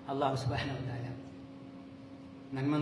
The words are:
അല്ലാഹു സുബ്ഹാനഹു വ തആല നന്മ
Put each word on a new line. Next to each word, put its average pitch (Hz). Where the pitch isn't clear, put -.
അല്ലാഹു 135
സുബ്ഹാനഹു 139
വ 127
തആല -
നന്മ 143